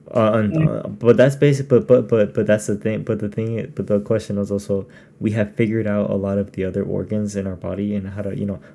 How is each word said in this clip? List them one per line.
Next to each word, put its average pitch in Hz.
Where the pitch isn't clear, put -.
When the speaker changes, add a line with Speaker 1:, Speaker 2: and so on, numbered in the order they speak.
Speaker 1:
Uh, 110
and, 107
Speaker 2:
And 160
Speaker 1:
uh, -
but 117
that's 135
basic. 139
But, 113
but, 123
but, 107
but 104
that's 104
the 107
thing. 104
But 110
the 104
thing, 113
but 95
the 104
question 104
was 101
also, 98
we 110
have 107
figured 110
out 104
a 101
lot 98
of 101
the 95
other 95
organs 101
in 98
our 92
body 98
and 95
how 98
to, 98
you 101
know, 98